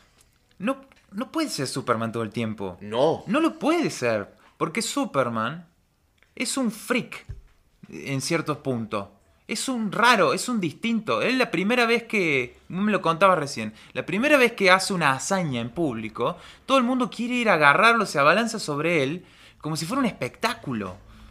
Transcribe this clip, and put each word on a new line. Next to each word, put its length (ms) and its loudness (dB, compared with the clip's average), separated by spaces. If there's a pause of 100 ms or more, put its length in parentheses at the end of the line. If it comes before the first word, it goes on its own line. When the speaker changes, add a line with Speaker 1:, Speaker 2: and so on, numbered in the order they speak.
(580)
Speaker 1:
no, 260 -4 (280)
no 180 -8
puede 180 -2
ser 200 -4
Superman 420 -2
todo 140 -4
el 60 -8
tiempo. 500 -6
Speaker 2:
No. 480 0
Speaker 1:
No 120 0
lo 200 0
puede 300 0
ser, 360 -2 (300)
porque 260 -4
Superman 840 -4 (720)
es 220 -6
un 160 -2
freak 520 -6 (680)
en 280 -6
ciertos 380 -2
puntos. 520 -6 (360)
Es 220 -6
un 240 -4
raro, 400 4
es 160 -4
un 100 -2
distinto. 640 -2
Él 160 0
la 140 0
primera 340 0
vez 200 0
que, 520 0 (120)
me 220 -2
lo 120 0
contaba 340 4
recién, 380 -4 (180)
la 140 -6
primera 320 4
vez 140 4
que 180 2
hace 240 4
una 180 2
hazaña 480 -2
en 80 -4
público, 680 -4 (260)
todo 140 4
el 60 4
mundo 260 0
quiere 240 -4
ir 160 2
a 40 6
agarrarlo, 520 6
se 120 -2
abalanza 400 4
sobre 440 0
él, 200 -2 (360)
como 180 -6
si 80 -6
fuera 160 -2
un 60 2
espectáculo. 920 -6 (340)